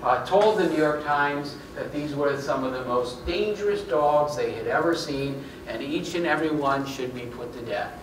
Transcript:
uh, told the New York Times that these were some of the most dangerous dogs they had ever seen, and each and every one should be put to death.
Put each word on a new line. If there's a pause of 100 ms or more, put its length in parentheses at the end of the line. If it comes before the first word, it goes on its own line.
uh,
told
the
New
York
Times (180)
that
these
were
some
of
the
most
dangerous
dogs
they
had
ever
seen, (260)
and
each
and
every
one
should
be
put
to
death.